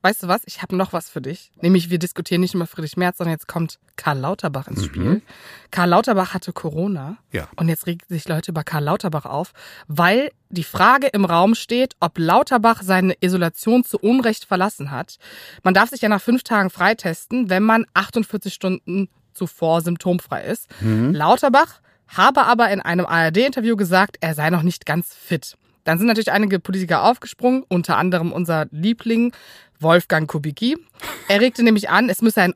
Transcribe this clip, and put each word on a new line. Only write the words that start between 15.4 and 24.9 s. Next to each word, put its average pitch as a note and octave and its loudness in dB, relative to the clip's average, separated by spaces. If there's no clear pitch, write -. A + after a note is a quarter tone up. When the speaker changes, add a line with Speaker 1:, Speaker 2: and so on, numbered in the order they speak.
Speaker 1:
Man F#3 4
darf G#3 6
sich C4 -8
ja G#3+ 2
nach G#3 2
fünf A#3+ 0
Tagen G3+ 0
freitesten, G3+ -2
wenn F#3 2
man A3 2
achtundvierzig G3+ -4
Stunden F#3 -4
zuvor E3 -2
symptomfrei F3 -4
ist. - -8
Speaker 2:
Mhm. A2 2
Speaker 1:
Lauterbach B3 2
habe B3+ 4
aber A#3 2
in G3 -2
einem F3 -2
A-R-D-Interview A3 0
gesagt, F#3+ 0
er D#3+ -4
sei D3+ 0
noch F3 0
nicht E3+ -4
ganz E3 -4